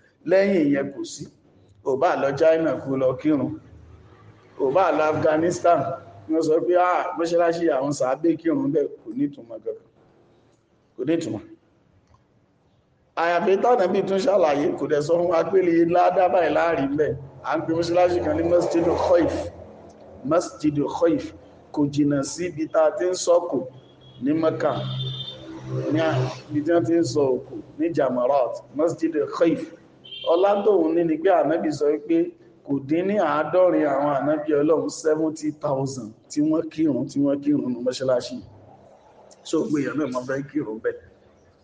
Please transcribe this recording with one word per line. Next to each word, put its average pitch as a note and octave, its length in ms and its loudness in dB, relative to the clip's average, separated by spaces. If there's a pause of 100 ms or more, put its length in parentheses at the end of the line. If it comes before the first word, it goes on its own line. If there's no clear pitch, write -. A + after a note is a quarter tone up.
(240)
Lẹ́yìn F#3+ 420 2
ìyẹn C#3 260 0
kò - 100 -12
sí. D3 220 -14 (600)
Ò C3 120 0
bá D#3 200 2
lọ C3+ 160 0
China D#3+ 440 4
kó C3+ 200 -4
lọ C3 200 2
kírun. C3 420 0 (960)
Ò C#3 200 -2
bá F#3 200 4
lọ D3+ 120 0
Afghanistan, D#3 760 2 (440)
wọ́n D#3+ 180 0
sọ D#3 180 2
pé, E3+ 160 2
"Ah, F3 280 2 (100)
mọ́ṣáláṣí E3+ 540 0
àwọn C#3+ 240 0
sàábé C#3+ 440 0
kírun C#3+ 340 -2
bẹ́ẹ̀," C#3+ 200 0
kò - 200 -18
ní B2+ 140 -4
ìtumọ̀ A#2+ 260 -8
kankan. A2 360 -10 (1120)
Kò A2+ 60 -6
ní D3 100 -2
ìtumọ̀. G#2+ 260 -4 (1800)
Àyàfi F3 400 2
tánàbí G3+ 460 2
tún G3 160 0
ṣàlàyé, E3 480 2 (100)
kò C#3+ 100 -6
dẹ̀ D3 160 2
sọ D#3 120 -2
fún F3 160 2
wa E3 140 2
pé G3 160 2
lè F3 140 4 (100)
ládá F3+ 440 4
báyìí F3 260 2
láàrin D#3 420 2
bẹ́ẹ̀. C#3+ 200 0 (220)
À B2+ 140 -6
ń D#3 100 0
pe E3 100 -2
mọ́ṣáláṣí F3 480 2
kan D3+ 160 -2
ní E3 80 0
Masjidu E3+ 500 2
Khoif. F3 400 2 (840)
Masjidu D3+ 680 -2
Khoif. E3 360 0 (460)
Kò - 160 -4
jìnnà C#3+ 360 0
sí E3 240 -6
ibi D#3 220 -6
tá D#3+ 140 0
a D3+ 80 4
ti D3+ 140 -4
ń F#3 80 0
sọ̀kò F3 460 0 (600)
ní C3+ 120 0
Mecca. D#3+ 400 0 (1160)
Ní D3+ 120 0
à, D#3+ 100 0 (340)
ibi - 180 -4
tí D#3+ 100 -2
wọ́n E3+ 140 4
ti E3 80 2
ń E3+ 100 2
sọ C3+ 180 -2
òkò B2+ 320 -2 (200)
ní D#3 180 -2
Jamarat. B2+ 600 0 (180)
Masjidu D3+ 540 -2
Khoif. - 340 0 (640)
Ọlá F3+ 260 4 (120)
tóun E3+ 320 2
ní E3+ 100 2
ni D#3+ 140 0
pé E3+ 120 0
ànábì D#3+ 400 2
sọ C#3+ 160 -2 (180)
pé E3 120 0 (440)
kò C#3 200 -8
dín D#3+ 260 -2
ní G3+ 100 0
àádọ́rin D#3 680 2
àwọn C#3+ 300 0
ànábì D3 380 -2
Ọlọ́run D3 380 2
seventy D#3 640 -2
thousand C3+ 580 -6 (160)
tí - 140 -4
wọ́n D#3 300 0
kírun, C#3+ 360 0
tí C#3 140 -8
wọ́n C#3+ 200 0
kírun C#3 320 0
ní A#2 100 -6
mọ́ṣáláṣí. B2+ 560 -2 (1000)
So, - 180 -4
gbogbo D3+ 200 -2
èèyàn B2+ 180 -4
náà D3 120 -2
máa B2+ 140 -6
fẹ́ C3+ 240 -6
kírun A2+ 340 -6
bẹ́ẹ̀. - 300 -8 (540)